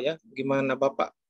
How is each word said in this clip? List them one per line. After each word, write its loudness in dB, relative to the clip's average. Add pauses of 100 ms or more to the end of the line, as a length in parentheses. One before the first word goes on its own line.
ya, 0 (160)
gimana 0
Bapak 0 (120)